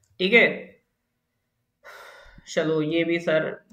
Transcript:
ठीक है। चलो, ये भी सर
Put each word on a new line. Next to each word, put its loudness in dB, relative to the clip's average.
ठीक 0
है। 6
चलो, 0
ये 0
भी 0
सर 0